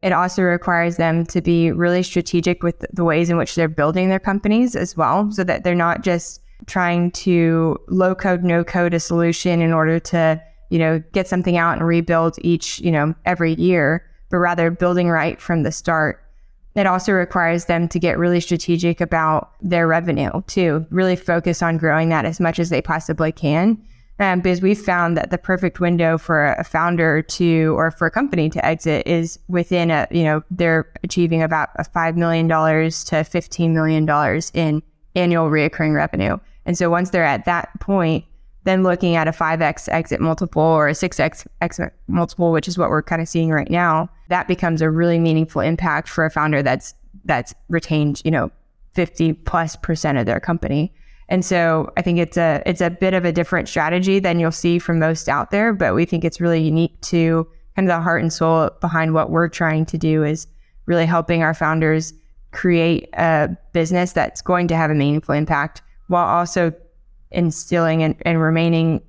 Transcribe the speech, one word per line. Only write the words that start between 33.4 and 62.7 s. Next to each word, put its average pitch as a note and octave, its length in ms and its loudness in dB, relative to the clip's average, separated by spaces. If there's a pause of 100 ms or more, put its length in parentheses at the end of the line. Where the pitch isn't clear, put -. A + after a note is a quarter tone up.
million D#3 320 2
dollars D3 480 0
in D#3 300 0 (320)
annual E3+ 340 2
reoccurring D#3 460 0
revenue. - 420 -2 (280)
And F3 120 -2
so F3 120 0
once F3 200 0
they're E3+ 160 0
at C#3 200 -2
that F3 340 -2
point, F3 440 0 (400)
then F#3+ 200 2
looking F3+ 320 2
at D#3+ 120 2
a D#3+ 40 -2
five D#3+ 280 -2
X D3+ 280 -2
exit - 340 -2
multiple D#3+ 400 -2
or D#3 260 4
a D3+ 60 0
six F3 260 -4
X - 280 -2 (140)
exit - 300 -6 (160)
multiple, E3+ 440 0
which D#3+ 160 0
is F3 100 -6
what F3 140 0
we're D3+ 100 0
kinda E3 240 -4
seeing E3 240 0
right D#3 220 0
now, E3+ 360 0 (220)
that F3+ 180 0
becomes E3 360 0
a D#3 80 2
really E3+ 260 2
meaningful D#3+ 440 2
impact D#3 460 -2
for D#3+ 180 -2
a D#3 40 0
founder D3+ 320 0
that's, C#3 320 -2 (320)
that's B2+ 300 -4 (140)
retained, D#3 540 -2
you D#3+ 60 0
know, B2+ 220 0 (420)
fifty E3+ 400 0
plus E3 440 -4
percent D3 420 -2
of A#2 80 -2
their - 120 -2
company. E3 540 -2 (360)
And F#3 160 0
so E3 500 0
I - 60 -2
think E3+ 180 0
it's E3 160 -2
a, E3 300 0
it's F3 160 -2
a F3 80 0
bit F#3 240 -2
of F#3 100 0
a F3 80 0
different E3+ 380 -2
strategy F3+ 500 0
than F3 180 0
you'll E3 140 2
see E3+ 280 0
from E3+ 200 -2
most D#3+ 300 0
out C3+ 200 -2
there, G#3+ 220 0
but E3 240 0
we D3+ 80 2
think E3+ 220 -2
it's E3 160 -4
really E3+ 200 2
unique D#3+ 420 0
to E3 440 0 (260)
kind F#3+ 160 0
of F3 60 2
the E3 60 -2
heart E3+ 200 0
and D#3+ 120 0
soul D#3+ 360 2 (120)
behind D#3+ 320 0
what D#3+ 160 2
we're E3 180 2
trying D#3+ 380 0
to - 120 -8
do D#3 280 0
is D#3 200 -4 (420)
really E3+ 180 2
helping E3 360 0
our D#3+ 120 0
founders D#3+ 600 0 (380)
create E3+ 600 2